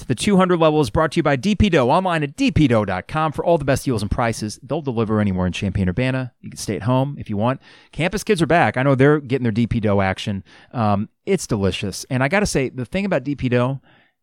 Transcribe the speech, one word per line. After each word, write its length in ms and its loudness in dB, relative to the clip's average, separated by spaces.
the 60 -2
two 240 2
hundred 220 4
level 220 4
is 100 -2
brought 220 0
to 40 -6
you 60 4
by 120 2
D 200 0
P 140 4
Dough, 200 4
online 320 0
at 140 -4
D 160 0
P 160 4
dough 180 2
dot 220 -6
com 240 -2
for 120 -6
all 140 2
the 80 -8
best 200 0
deals 180 -2
and 80 -6
prices. 500 -4
They'll 220 -6
deliver 360 0
anywhere 280 2
in 60 -2
Champaign-Urbana. 880 -2
You 100 -16
can 60 -18
stay 180 -6
at 80 -6
home 340 0
if 100 -12
you 100 -4
want. 220 0
Campus 320 -4
kids 160 2
are 60 2
back. 320 2
I 60 0
know 100 4
they're 260 6
getting 240 -4
their 80 0
D 140 0
P 140 -2
Dough 220 2
action. 420 -4
Um, 360 0
it's 220 -2
delicious. 640 -2
And 120 -2
I 60 2
gotta 180 0
say, 240 -2
the 160 -8
thing 200 -4
about 180 -2
D 100 -4
P 160 -4
Dough 320 0